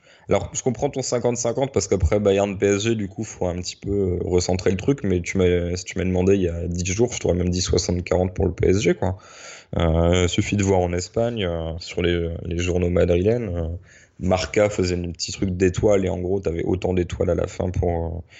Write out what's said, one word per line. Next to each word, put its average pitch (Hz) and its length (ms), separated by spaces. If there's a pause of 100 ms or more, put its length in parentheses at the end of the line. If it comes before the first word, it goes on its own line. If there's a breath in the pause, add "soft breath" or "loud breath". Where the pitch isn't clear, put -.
(280 soft breath)
alors, 98 240
je - 100
comprends 139 280
ton 135 100
cinquante 120 380
cinquante 127 340
parce - 160
qu'après 101 320
Bayern 98 380
P 101 80
S 101 160
G, 117 140
du 101 120
coup, 110 160
faut - 220
un 87 100
petit 90 200
peu, - 140
euh, 92 320
recentrer 90 480
le 98 60
truc. 139 260
Mais 90 200
tu - 160
m'as, 87 360
si 92 100
tu - 140
m'as 87 60
demandé 92 300
il 98 80
y 87 60
a 85 180
dix 87 260
jours, 113 220
je - 40
t'aurais 85 160
même 90 140
dit 90 140
soixante 90 420
quarante 92 300
pour 92 100
le 90 80
P 87 160
S 95 140
G, 175 100
quoi. 98 240 (640 loud breath)
Euh, 85 500
suffit - 280
de 101 60
voir 95 180
en 90 120
Espagne, 110 520
euh, 82 340
sur - 240
les, 85 320 (100)
les 85 140
journaux 87 320
madrilènes, 90 640
euh, 82 120 (500 loud breath)
Marca 92 500
faisait 90 280
un 87 160
petit - 200
truc 92 240
d'étoiles 98 480
et 92 60
en 90 80
gros, 90 220
t'avais 82 220
autant 92 300
d'étoiles 90 380
à 87 40
la 87 120
fin 92 240
pour, 90 200
euh, 82 300 (200 loud breath)